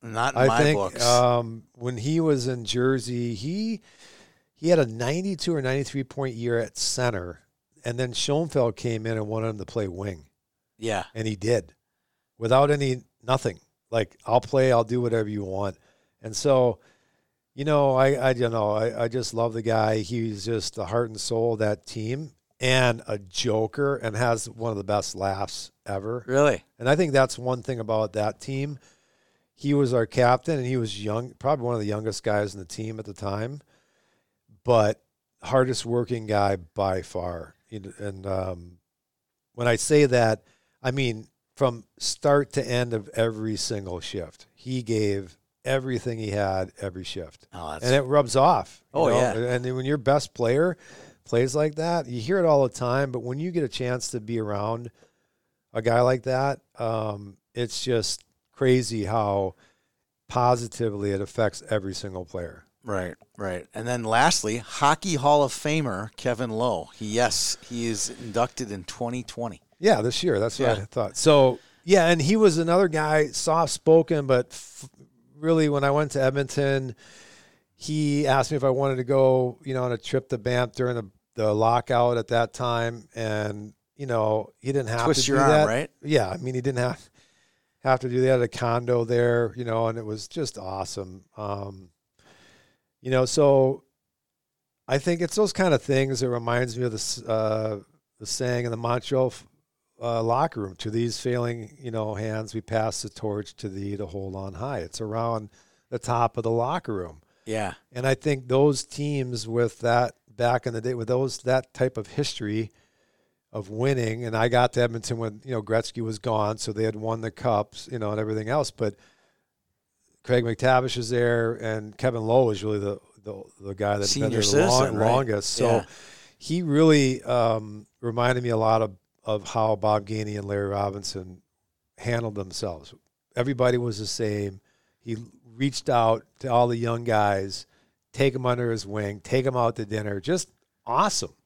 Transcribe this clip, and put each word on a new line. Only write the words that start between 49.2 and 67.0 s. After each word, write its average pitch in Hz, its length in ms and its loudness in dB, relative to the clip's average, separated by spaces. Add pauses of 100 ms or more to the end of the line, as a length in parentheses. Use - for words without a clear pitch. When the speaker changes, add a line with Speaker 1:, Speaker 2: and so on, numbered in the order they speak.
Speaker 2:
And 127 220 -2
when 127 100 -4
your 147 120 0
best 139 360 0
player 143 420 2 (480)
plays 131 320 0
like 151 200 0
that, 160 320 -2
you 120 120 -6
hear 165 200 0
it 175 60 2
all 147 180 6
the 123 100 0
time, 127 400 0
but 123 100 -4
when 127 160 -6
you 175 120 -4
get 170 120 0
a 123 60 -2
chance 123 400 -4
to 123 100 -6
be 110 180 -6
around 110 540 -4 (840)
a 113 80 -4
guy 117 200 4
like 123 220 2
that, 131 360 -2 (180)
um, 107 600 -4 (160)
it's 120 300 -4
just 117 380 -2 (300)
crazy 120 540 2
how 101 500 0 (720)
positively 117 840 0
it 98 100 -2
affects 104 480 -2
every 98 240 -4
single 92 320 -10
player. 85 400 -12 (180)
Speaker 1:
Right, 95 320 -6 (220)
right. 92 360 -8
And 110 140 -8
then 123 160 -4
lastly, 113 540 2
Hockey 151 580 0
Hall 143 280 4
of 131 80 0
Famer 127 680 -4
Kevin 120 340 -4
Lowe. 110 440 -2
He, 110 120 -10